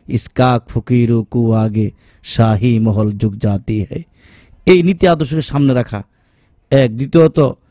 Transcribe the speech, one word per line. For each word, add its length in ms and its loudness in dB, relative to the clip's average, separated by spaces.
ইসকাক 600 -2
ফকিরু 640 0
কু 220 0
আগে 380 -2
শাহী 540 0
মহল 340 0
যুগ 240 -4
জাতি 460 -4
হ্যায়", 200 -10
এই 160 6
নীতি 260 0
আদর্শকে 340 -2
সামনে 320 0
রাখা 280 -4
এক। 260 2
দ্বিতীয়ত 440 2